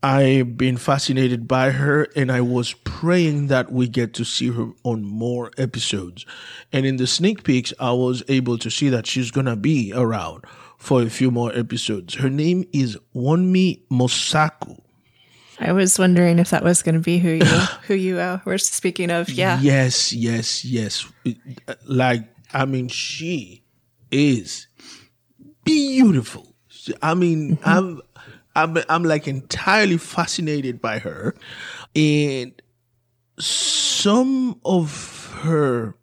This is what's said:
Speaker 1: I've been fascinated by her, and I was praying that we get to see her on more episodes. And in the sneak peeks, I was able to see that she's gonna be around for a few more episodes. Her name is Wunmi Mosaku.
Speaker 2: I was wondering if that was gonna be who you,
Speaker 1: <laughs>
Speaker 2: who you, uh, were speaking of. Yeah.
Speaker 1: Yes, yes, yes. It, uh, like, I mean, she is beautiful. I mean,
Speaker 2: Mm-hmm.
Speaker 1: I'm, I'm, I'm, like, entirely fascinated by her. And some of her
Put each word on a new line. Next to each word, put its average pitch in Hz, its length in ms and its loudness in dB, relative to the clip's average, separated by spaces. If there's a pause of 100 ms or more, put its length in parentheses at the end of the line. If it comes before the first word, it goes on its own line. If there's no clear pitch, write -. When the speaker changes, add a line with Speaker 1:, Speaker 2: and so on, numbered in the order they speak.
Speaker 1:
I've 135 520 4
been 127 220 0
fascinated 127 680 0
by 131 240 2
her, 143 320 2 (120)
and 131 160 0
I 127 100 2
was 123 320 0
praying 160 760 0
that 135 240 0
we 123 160 0
get 117 280 -2
to 123 80 -4
see 123 280 -2
her 117 160 -4 (160)
on 113 200 -2
more 113 540 -4
episodes. 101 720 -6 (440)
And 135 140 0
in 135 120 0
the 127 100 0
sneak 190 360 0
peeks, 127 360 0
I 127 140 -2
was 127 340 0
able 127 320 0
to - 100 -6
see 143 200 0
that 117 180 0
she's 120 240 -4
gonna 131 240 0
be 117 400 0
around 107 480 -2 (340)
for 131 240 2
a 117 80 0
few 131 220 0
more 120 260 -2
episodes. 110 580 -6
Her 135 140 -2
name 160 420 0
is 127 260 -2 (180)
Wunmi 180 680 2 (100)
Mosaku. - 880 0 (800)
Speaker 2:
I - 140 -2
was 190 260 2
wondering 180 400 6
if 180 140 4
that 175 140 0
was 175 180 4
gonna 165 160 2
be 170 180 0
who 175 120 2
you, 160 160 4
Speaker 1:
<laughs> - 420 2
Speaker 2:
who 208 80 0
you, 185 240 -2
uh, 180 260 -4
were 190 140 -2
speaking 180 500 -2
of. 170 200 -2
Yeah. 175 300 0
Speaker 1:
Yes, 135 540 2
yes, 117 520 -2
yes. 113 440 -4 (140)
It, 120 140 -4 (300)
uh, 127 60 -10 (140)
like, 127 380 2 (280)
I 135 120 0
mean, 131 240 -4
she 139 720 -8 (480)
is 131 560 0 (960)
beautiful. 262 880 2 (500)
I 160 140 0
mean, 165 420 2
Speaker 2:
Mm-hmm. 151 120 -2
Speaker 1:
I'm, 175 320 0 (540)
I'm, 160 220 0 (100)
I'm, 170 160 0
like, 156 240 0
entirely 190 680 0
fascinated 151 840 -4
by 110 180 -4
her. 98 360 -8 (600)
And 147 580 0 (840)
some - 1300 0
of - 760 -4
her 135 600 0